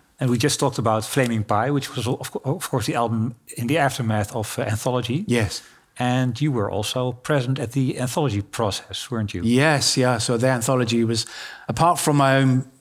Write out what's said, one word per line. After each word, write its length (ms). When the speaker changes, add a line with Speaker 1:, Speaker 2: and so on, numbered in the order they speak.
Speaker 1:
And 100
we 80
just 220
talked 180
about 280
Flaming 380
Pie, 280
which 240
was, 120
of 240
co-, 120
of 260
course, 180
the 80
album 400
in 120
the 100
aftermath 580
of, 220
uh, 60
Anthology. 640
Speaker 2:
Yes. 340
Speaker 1:
And 420
you 100
were 200
also 400
present 480
at 140
the 260
Anthology 420
process, 680
weren't 220
you? 100
Speaker 2:
Yes, 540
yeah. 220
So 180
the 120
Anthology 540
was, 220
apart 320
from 180
my 200
own, 280